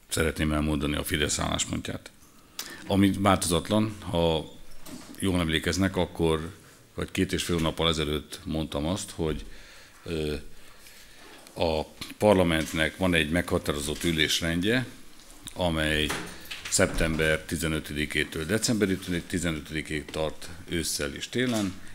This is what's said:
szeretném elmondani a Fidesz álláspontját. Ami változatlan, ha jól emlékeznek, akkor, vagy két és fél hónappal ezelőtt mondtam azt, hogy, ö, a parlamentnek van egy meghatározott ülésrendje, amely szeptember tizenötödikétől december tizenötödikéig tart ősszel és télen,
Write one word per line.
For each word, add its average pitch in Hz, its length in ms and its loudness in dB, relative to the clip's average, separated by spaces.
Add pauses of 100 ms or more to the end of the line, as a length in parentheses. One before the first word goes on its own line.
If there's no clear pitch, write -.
szeretném 78 440 2
elmondani 76 440 0
a 76 80 -2
Fidesz 73 340 0
álláspontját. - 720 -4 (760)
Ami 98 320 6
változatlan, 98 840 4
ha 85 520 2 (680)
jól 92 220 2
emlékeznek, 85 560 2
akkor, 82 540 2 (440)
vagy 87 160 -6
két 92 220 0
és 82 100 0
fél 87 140 0
hónappal 80 320 2
ezelőtt 76 560 -2
mondtam 76 420 -2
azt, 95 240 -2
hogy, 78 340 -2 (600)
ö, 78 300 -2 (1200)
a 80 280 2 (360)
parlamentnek 82 760 4
van 92 180 2
egy 78 160 4
meghatározott 78 760 0
ülésrendje, 85 840 2 (680)
amely 78 540 2 (680)
szeptember 80 640 4
tizenötödikétől 76 1040 -2
december 104 440 2 (380)
tizenötödikéig 78 800 -4
tart - 440 -6 (200)
ősszel 76 460 -2
és - 140 -8
télen, 113 440 0 (220)